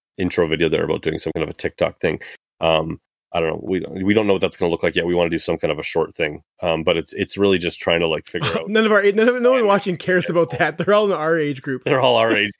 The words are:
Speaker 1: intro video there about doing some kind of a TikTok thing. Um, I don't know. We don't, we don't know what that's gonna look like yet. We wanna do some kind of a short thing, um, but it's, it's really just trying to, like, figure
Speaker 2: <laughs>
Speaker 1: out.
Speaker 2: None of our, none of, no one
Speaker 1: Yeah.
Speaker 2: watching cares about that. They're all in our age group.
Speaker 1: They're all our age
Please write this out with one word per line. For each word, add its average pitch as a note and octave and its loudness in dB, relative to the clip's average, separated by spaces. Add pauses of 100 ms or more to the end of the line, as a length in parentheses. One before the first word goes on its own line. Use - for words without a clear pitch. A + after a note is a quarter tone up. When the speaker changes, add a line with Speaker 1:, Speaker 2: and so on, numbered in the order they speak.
(160)
Speaker 1:
intro F2+ 0
video D#2 0
there D#2+ 0
about D#2+ -2
doing D#2+ -4
some - -6
kind D#2+ -4
of D#2+ -4
a - -12
TikTok - -4
thing. D#2+ -2 (400)
Um, D#2+ 0 (360)
I F2 0
don't D#2+ 0
know. D#2+ -4
We F2+ -2
don't, E2 -8
we G2+ 4
don't G#2+ 4
know G2 4
what F#2 -2
that's F#2 -2
gonna F2 0
look E2 -2
like E2+ 0
yet. E2+ 0
We F2 0
wanna F2 2
do E2 -2
some E2 -2
kind D#2+ -2
of D2 -6
a D2+ -8
short - -4
thing, D#2 -4 (200)
um, D#2+ 0
but E2+ 2
it's, D#2+ -4
it's - -4
really G2 4
just E2 -6
trying E2+ 2
to, E2+ 2
like, D#2+ -4
figure F2+ -6
Speaker 2:
<laughs> - -4
Speaker 1:
out. - -6
Speaker 2:
None A3 2
of G#3+ 2
our, G3+ 4
none A3 2
of, B3 0
no B3 4
one B3+ 2
Speaker 1:
Yeah. G#3+ 2
Speaker 2:
watching G3 0
cares F3+ 0
about E3 0
that. D#3+ -2
They're F#3 0
all G#3 4
in G3 0
our D#3+ 0
age D3 -2
group. C3 -6
Speaker 1:
They're C#3 2
all B2 6
our A2+ 4
age G#2 0